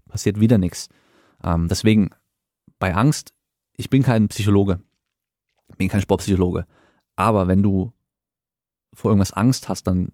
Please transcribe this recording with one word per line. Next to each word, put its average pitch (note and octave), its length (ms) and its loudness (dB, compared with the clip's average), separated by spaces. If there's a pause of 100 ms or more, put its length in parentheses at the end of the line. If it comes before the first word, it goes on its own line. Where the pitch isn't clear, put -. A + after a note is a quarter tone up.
passiert G#2 320 -4
wieder A2 180 4
nix. F2+ 320 -4 (540)
Ähm, E2+ 240 0
deswegen, G#2+ 440 2 (680)
bei F#2 140 -2
Angst, B2 400 0 (420)
ich - 140 -12
bin C3+ 140 2
kein A2 240 2
Psychologe, G2+ 520 0 (1000)
bin F#2 120 -2
kein G2+ 120 -2
Sportpsychologe, F2+ 640 -2 (500)
aber G2 320 0
wenn F#2+ 160 2
du G2 280 -2 (1000)
vor - 180 -2
irgendwas G2+ 220 2
Angst B2 340 0
hast, - 200 -8
dann, F#2 260 -2